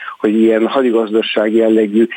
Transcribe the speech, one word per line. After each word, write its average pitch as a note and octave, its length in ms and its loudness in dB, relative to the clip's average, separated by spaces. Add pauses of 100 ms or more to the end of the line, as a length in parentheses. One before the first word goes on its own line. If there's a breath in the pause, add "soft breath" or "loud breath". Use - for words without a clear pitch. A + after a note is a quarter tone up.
(180 loud breath)
hogy A2 240 0
ilyen A2+ 260 2
hadigazdasági A2 880 -2
jellegű A2 600 2